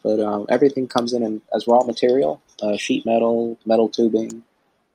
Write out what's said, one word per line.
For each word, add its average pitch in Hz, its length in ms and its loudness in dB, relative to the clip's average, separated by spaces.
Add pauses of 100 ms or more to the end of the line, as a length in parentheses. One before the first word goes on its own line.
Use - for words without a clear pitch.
but, 110 160 0
um, 104 300 -2
everything 131 380 2
comes 120 260 -2
in, 120 100 -2
in 110 180 -6 (120)
as 104 140 -2
raw 120 160 6
material, 127 580 0 (200)
uh, 104 140 -2
sheet - 300 -4
metal, 117 600 0
metal 113 220 2
tubing, 113 560 -2 (520)